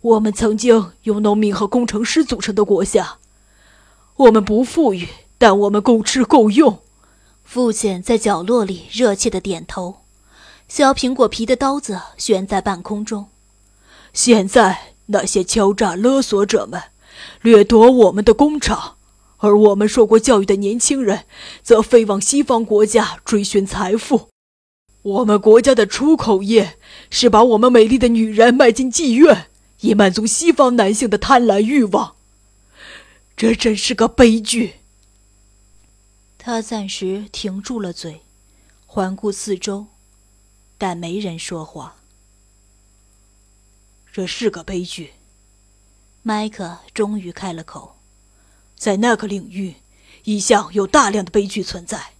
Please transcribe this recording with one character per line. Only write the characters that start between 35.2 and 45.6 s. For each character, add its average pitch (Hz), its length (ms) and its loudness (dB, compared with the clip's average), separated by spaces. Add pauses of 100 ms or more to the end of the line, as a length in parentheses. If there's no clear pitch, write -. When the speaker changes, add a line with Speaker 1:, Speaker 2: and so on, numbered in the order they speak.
Speaker 2:
他 226 220 -8
暂 214 260 -10
时 190 420 -8
停 196 300 -10
住 233 180 -10
了 185 140 -8
嘴， 160 300 -18 (640)
环 190 280 -6
顾 202 160 -6
四 196 280 -8
周， 208 300 -10 (880)
但 180 180 -6
没 175 220 -10
人 175 200 -10
说 165 240 -12
话。 - 340 -20 (2250)
Speaker 1:
“这 185 160 -10
是 220 220 -6
个 - 160 -8
悲 185 180 -8
剧。” 170 300 -14 (1080)